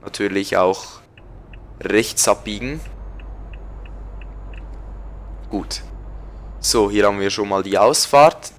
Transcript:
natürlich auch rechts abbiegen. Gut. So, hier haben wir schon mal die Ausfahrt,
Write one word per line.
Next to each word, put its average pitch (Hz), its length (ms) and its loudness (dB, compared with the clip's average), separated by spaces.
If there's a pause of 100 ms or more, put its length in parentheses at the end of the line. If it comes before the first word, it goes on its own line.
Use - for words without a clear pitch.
natürlich 98 540 0
auch 92 280 4 (960)
rechts - 460 2
abbiegen. 110 520 -2 (2750)
Gut. - 300 -6 (800)
So, 107 300 4
hier 104 160 4
haben 101 140 2
wir 98 100 0
schon 101 200 -2
mal 98 120 2
die 95 160 0
Ausfahrt, 143 800 6